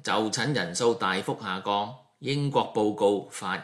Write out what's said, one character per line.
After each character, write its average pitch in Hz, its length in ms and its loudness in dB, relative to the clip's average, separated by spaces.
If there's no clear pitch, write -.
就 98 100 -2
診 117 200 0
人 90 220 -2
數 117 200 4
大 95 280 0
幅 - 180 -4
下 95 200 -6
降， 104 340 -2
英 143 320 -2
國 127 240 2
報 107 180 4
告 101 380 2
發 95 340 -4